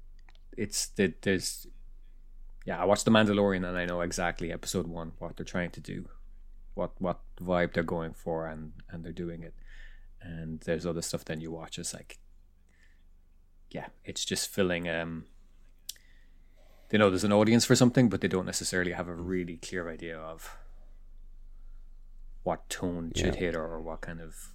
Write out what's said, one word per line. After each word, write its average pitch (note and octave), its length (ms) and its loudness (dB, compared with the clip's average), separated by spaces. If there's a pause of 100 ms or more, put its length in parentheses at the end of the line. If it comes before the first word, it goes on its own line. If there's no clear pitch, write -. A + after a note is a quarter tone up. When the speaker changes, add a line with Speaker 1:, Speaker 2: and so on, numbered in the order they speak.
(560)
Speaker 1:
it's - 320 -2
the, F#2+ 340 2
there's, - 460 0 (1000)
yeah, F2+ 160 -2
I - 20 6
watched G2+ 200 6
The A2+ 80 8
Mandalorian G2+ 520 8
and F2+ 140 0
I F2 60 2
know F2 160 0
exactly E2+ 500 0
episode F2 380 -2
one, E2 320 -6
what E2+ 160 -8
they're F2+ 80 -6
trying F2 260 -2
to - 100 -12
do, F#2 280 -8 (680)
what, - 260 -4
what F2 200 0 (200)
vibe F2 340 2
they're E2+ 100 2
going E2 300 -2
for, D#2+ 340 -4
and, D#2 240 -10 (180)
and E2+ 140 -10
they're E2+ 80 -8
doing E2+ 320 -8
it. E2 100 -14 (680)
And D#2+ 420 -8
there's E2 220 2
other E2 180 0
stuff - 220 -4
then D#2+ 160 -4
you D#2+ 120 -6
watch, D#2+ 260 -8
it's - 160 -6
like, - 240 -14 (1500)
yeah, D#2+ 160 -8 (180)
it's - 200 -6
just - 260 -2
filling, F2 380 2
um, E2 380 -2 (1600)
they G#2+ 80 6
know G#2 100 10
there's F#2 160 4
an G#2 80 4
audience A2 320 8
for B2+ 100 8
something, B2 360 8
but G2 100 0
they G2 80 4
don't F#2 160 2
necessarily F2+ 480 0
have F2 160 -4
a E2+ 60 -8
really F2 420 -2
clear F2 320 -6
idea D#2+ 300 -8
of D#2+ 400 -12 (1800)
what - 260 -2
tone E2+ 420 -4
it D2+ 60 -6
should F2 180 4
Speaker 2:
Yeah. - 60 -4
Speaker 1:
hit E2+ 160 0
or, D#2+ 80 -2
or E2 160 -6
what D#2+ 220 -6
kind E2 180 -8
of, - 340 -12